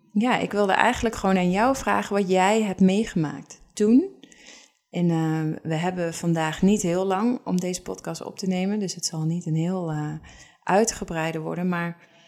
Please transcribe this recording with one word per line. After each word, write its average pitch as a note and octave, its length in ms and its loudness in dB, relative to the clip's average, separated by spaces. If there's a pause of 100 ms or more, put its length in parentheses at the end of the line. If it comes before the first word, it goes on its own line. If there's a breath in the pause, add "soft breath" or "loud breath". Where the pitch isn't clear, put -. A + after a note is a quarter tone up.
(220)
ja, A#3+ 160 2
ik - 140 -2
wilde G3+ 200 2
eigenlijk A#3 420 0
gewoon F#3+ 220 0
aan F3+ 140 2
jou A#3 260 2
vragen G3+ 400 -2
wat G3+ 140 0
jij F#3+ 320 4
hebt F#3+ 180 0
meegemaakt F#3 840 0 (100)
toen. B3 360 4 (840 loud breath)
En, F3 200 2
ehm, D#3+ 520 0
we D#3+ 120 -4
hebben F3 400 -2
vandaag E3 480 -2
niet G3 200 4
heel F3+ 240 0
lang G#3+ 380 0
om F3+ 160 0
deze F3+ 220 -4
podcast E3+ 420 -10
op - 140 -12
te - 80 -6
nemen, F#3 320 -2
dus F#3 160 -4
het E3+ 100 -12
zal D#3+ 200 -4
niet E3 220 -2
een D#3+ 80 -2
heel, E3+ 360 -2
eh, D3+ 240 -6 (480 loud breath)
uitgebreide F3 760 0
worden, E3 300 -4
maar E3+ 400 -4 (200 soft breath)